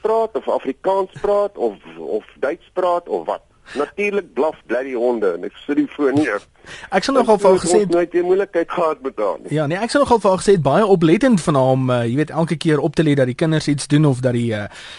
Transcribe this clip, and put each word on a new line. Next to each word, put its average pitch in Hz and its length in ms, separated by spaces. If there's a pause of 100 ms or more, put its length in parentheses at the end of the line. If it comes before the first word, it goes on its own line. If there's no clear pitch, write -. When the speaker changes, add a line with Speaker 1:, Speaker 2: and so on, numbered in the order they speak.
Speaker 1:
praat 220 340
of 123 120
Afrikaans 185 600 (100)
praat 202 380
of, - 160 (240)
of 82 260 (160)
Duits - 320
praat 175 360
of 85 180
wat?" 95 160 (320)
Natuurlik 196 600
blaf 151 220 (100)
bly 120 180
die 131 120
honde 113 380
en 87 100
ek 98 80 (140)
sit 147 100
die 147 100
foon 139 280
neer. 127 280 (480)
Speaker 2:
Ek 190 140
sal 277 100
nogal 220 240
vir 202 100
haar 185 80
Speaker 1:
Ek 180 60
Speaker 2:
gesê 170 180
Speaker 1:
het 190 100
nooit 170 240
'n 175 100
moeilikheid 180 460
gehad 156 320
met 131 140
haar 101 240
nie. - 140
Speaker 2:
Ja, 151 120
nee, 165 120
ek 233 120
sou 285 120
nogal 240 160
vir 196 120
haar 185 100
gesê 202 120
het, 180 100
baie 151 240
oplettend 196 540
van 165 140
haar 131 180
om, 131 180
eh, 123 200
jy 123 60
weet, 156 140
elke 160 260
keer 151 240
op 156 140
te 170 100
let 147 120
dat 135 100
die 123 80
kinders 160 340
iets 143 180
doen 151 180
of 127 160
dat 123 120
die, 120 200
eh, 104 140 (320)